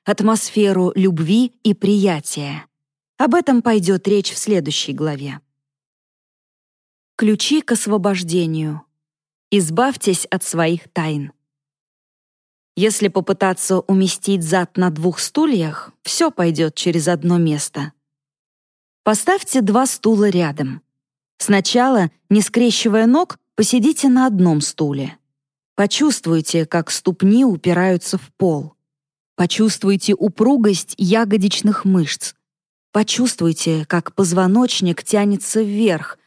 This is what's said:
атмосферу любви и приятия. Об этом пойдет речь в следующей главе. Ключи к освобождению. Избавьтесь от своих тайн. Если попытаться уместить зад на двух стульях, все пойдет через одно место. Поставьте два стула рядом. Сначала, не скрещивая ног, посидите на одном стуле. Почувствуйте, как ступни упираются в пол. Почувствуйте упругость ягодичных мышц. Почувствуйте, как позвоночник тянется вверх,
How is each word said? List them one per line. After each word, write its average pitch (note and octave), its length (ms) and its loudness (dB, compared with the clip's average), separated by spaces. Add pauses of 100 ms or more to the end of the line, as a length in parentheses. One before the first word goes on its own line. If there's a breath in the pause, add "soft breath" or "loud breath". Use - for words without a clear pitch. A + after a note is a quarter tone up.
атмосферу G3+ 920 0
любви F#3+ 580 0 (100)
и G#3 100 2
приятия. E3 920 -2 (580)
Об D4+ 120 2
этом C#4 260 2
пойдет G3 460 0
речь G3+ 260 0
в - 60 -10
следующей D3+ 540 -2
главе. C#3 480 -8 (1800)
Ключи A3+ 440 0
к - 120 -4
освобождению. F3 1080 -2 (680)
Избавьтесь G3 760 0
от - 180 -4
своих E3 460 -2
тайн. D3+ 420 -6 (1400)
Если G3+ 340 2
попытаться F#3 720 -2
уместить F#3+ 600 0
зад F3 340 -2
на F#3 140 2
двух D#3+ 300 -2
стульях, G#3+ 840 -2
все - 300 -2
пойдет D#3+ 420 0
через E3 340 -2
одно F3 300 0
место. D3+ 560 -2 (1120)
Поставьте C4 580 0
два G#3+ 240 2
стула G#3+ 440 2
рядом. D3+ 520 -2 (560)
Сначала, G#3 720 2 (220)
не G#3 100 4
скрещивая A3 640 2
ног, D4 320 2 (160)
посидите B3+ 560 2
на B3+ 160 4
одном F3+ 360 2
стуле. C#3+ 580 -6 (560)
Почувствуйте, E3+ 920 0
как E3 240 -4
ступни G3 560 2
упираются F3+ 720 0
в - 180 -14
пол. D#3 380 -2 (600)
Почувствуйте G3 800 0
упругость A3 800 0
ягодичных G#3 880 0
мышц. F3+ 480 0 (600)
Почувствуйте, E3+ 920 -2
как - 280 -4
позвоночник F#3 880 0
тянется G3+ 600 0
вверх, G3+ 640 -2